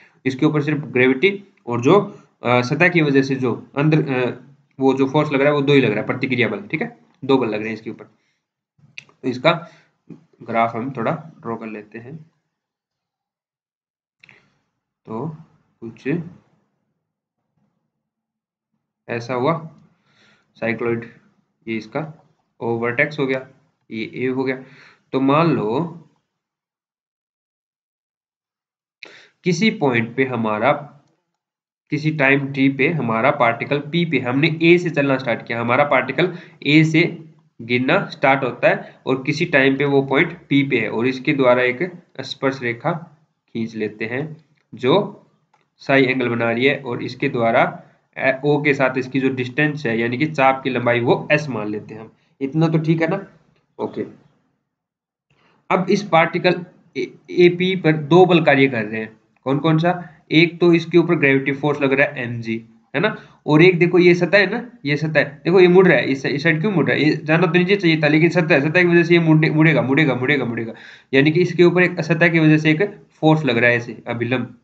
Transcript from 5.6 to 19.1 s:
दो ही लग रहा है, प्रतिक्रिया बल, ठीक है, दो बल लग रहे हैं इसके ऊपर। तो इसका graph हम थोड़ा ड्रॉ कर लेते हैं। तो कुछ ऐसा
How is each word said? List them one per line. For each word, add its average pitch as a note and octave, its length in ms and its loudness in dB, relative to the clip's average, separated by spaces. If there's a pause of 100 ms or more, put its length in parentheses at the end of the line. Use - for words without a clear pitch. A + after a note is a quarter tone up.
दो C#3 100 2
ही C#3 80 6
लग A#2 100 2
रहा G#2 100 -2
है, - 60 -8
प्रतिक्रिया A#2+ 420 -2
बल, G2+ 140 -6
ठीक D#3 200 -8
है, - 160 -10 (260)
दो C3+ 140 4
बल A#2 100 -2
लग G#2+ 100 -4
रहे A2 100 -8
हैं A2 60 -8
इसके A2 160 -14
ऊपर। G#2 140 -16 (1160)
तो C3+ 60 -6
इसका D#3+ 400 -2 (720)
graph A#2 340 -2
हम B2+ 140 -8
थोड़ा A#2+ 220 -6 (280)
ड्रॉ A2+ 160 -10
कर A2+ 100 -14
लेते G#2+ 320 -16
हैं। B2 180 -18 (3000)
तो C3 300 -10 (440)
कुछ A#2 280 -12 (3000)
ऐसा A#2+ 260 -8